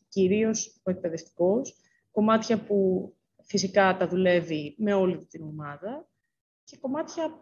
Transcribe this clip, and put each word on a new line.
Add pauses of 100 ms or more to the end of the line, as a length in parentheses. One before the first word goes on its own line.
κυρίως
ο
εκπαιδευτικός, (340)
κομμάτια
που (300)
φυσικά
τα
δουλεύει
με
όλη
την
ομάδα (560)
και
κομμάτια